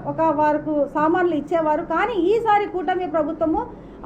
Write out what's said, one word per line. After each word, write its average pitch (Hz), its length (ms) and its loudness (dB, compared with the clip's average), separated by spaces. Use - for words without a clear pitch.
ఒక 285 140 -4
వారికి 302 720 2
సామాన్లు 330 420 2
ఇచ్చేవారు. 311 460 0
కానీ 349 320 -2
ఈసారి 415 520 2
కూటమి 359 420 -2
ప్రభుత్వము 320 840 -2